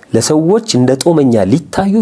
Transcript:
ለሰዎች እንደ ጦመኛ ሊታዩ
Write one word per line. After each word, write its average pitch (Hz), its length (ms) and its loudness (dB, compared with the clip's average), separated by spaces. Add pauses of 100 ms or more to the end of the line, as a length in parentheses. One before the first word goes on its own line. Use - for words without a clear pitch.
(140)
ለሰዎች 160 640 0
እንደ 127 240 2
ጦመኛ 135 480 2
ሊታዩ 190 560 -2